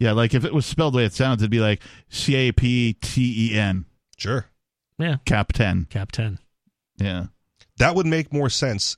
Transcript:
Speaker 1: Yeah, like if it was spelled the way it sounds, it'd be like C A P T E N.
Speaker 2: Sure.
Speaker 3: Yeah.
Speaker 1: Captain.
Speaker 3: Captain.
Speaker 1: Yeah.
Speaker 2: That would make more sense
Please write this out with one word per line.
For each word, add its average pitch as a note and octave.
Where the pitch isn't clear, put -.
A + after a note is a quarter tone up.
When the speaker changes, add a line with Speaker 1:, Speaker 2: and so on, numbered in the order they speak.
Speaker 1:
Yeah, A2+
like A2+
if B2+
it E3
was D3
spelled D3+
the B2+
way A#2+
it G2+
sounds, C3
it'd G#2+
be A#2
like G#2
C -
A B2+
P B2
T A2+
E G#2+
N. F#2+
Speaker 2:
Sure. A2+
Speaker 3:
Yeah. D#3
Speaker 1:
Captain. G2
Speaker 3:
Captain. G2+
Speaker 1:
Yeah. F#2
Speaker 2:
That D3+
would F#3
make D#3+
more C#3+
sense -